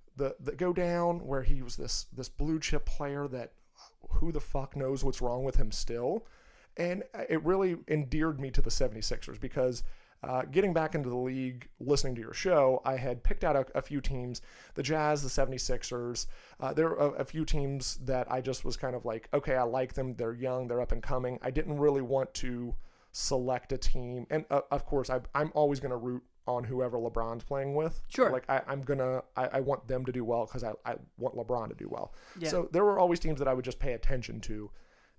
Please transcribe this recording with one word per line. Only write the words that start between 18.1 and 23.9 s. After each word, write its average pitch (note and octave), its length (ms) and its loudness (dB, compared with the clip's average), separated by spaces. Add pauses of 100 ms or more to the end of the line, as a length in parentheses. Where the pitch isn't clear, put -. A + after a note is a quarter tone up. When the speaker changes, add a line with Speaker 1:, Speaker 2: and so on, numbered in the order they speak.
Speaker 1:
I C3 80 0
just B2+ 240 -4
was B2+ 140 -2
kind B2+ 180 -4
of A#2+ 80 -8
like, A2+ 300 -6
"Okay, C#3+ 220 0
I B2+ 80 2
like B2 320 -2
them. C3 200 -2
They're A#2 180 -4
young. B2+ 360 -4
They're A#2+ 100 0
up A#2+ 140 2
and A#2+ 100 2
coming." B2+ 380 0
I C3 100 -4
didn't D3 260 -2
really C#3+ 240 4
want C3 340 -2
to B2 380 -4 (380)
select B2+ 640 -2
a C3 40 -2
team. B2 520 4